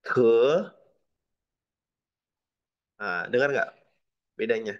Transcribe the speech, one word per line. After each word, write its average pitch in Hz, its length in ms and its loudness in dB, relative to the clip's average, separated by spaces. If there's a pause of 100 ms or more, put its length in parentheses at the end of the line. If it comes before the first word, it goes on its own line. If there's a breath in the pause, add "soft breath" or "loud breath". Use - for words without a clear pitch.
Ke. 127 680 2 (2250)
Nah, 92 220 -6 (120)
dengar 127 220 2
nggak 110 140 -2 (720)
bedanya? 110 400 -4